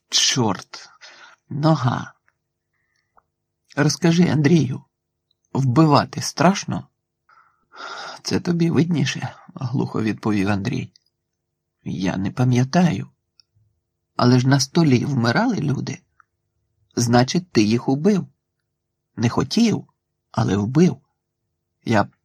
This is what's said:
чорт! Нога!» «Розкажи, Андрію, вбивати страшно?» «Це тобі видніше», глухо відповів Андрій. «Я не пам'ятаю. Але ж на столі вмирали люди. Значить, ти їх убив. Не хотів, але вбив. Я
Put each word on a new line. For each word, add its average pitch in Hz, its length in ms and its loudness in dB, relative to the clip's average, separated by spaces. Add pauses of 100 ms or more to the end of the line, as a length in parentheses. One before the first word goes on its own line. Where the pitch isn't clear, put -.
чорт! - 800 -2 (600)
Нога!» 143 640 0 (1600)
«Розкажи, 165 520 2
Андрію, 143 560 2 (680)
вбивати 131 680 2
страшно?» - 680 -2 (1300)
«Це - 180 -4
тобі 170 300 0
видніше», 147 640 -2 (200)
глухо 120 480 -4
відповів 104 460 -2
Андрій. 104 440 -4 (920)
«Я 85 320 -6
не 98 140 -4
пам'ятаю. 127 800 0 (1080)
Але 123 220 4
ж 123 100 0
на 135 120 4
столі 139 440 2
вмирали 147 520 0
люди. 131 420 -6 (1000)
Значить, 123 560 0
ти 113 100 4
їх 113 260 0
убив. 151 380 0 (880)
Не 117 120 0
хотів, 196 580 0 (440)
але 113 260 0
вбив. 131 440 2 (840)
Я 104 240 0 (160)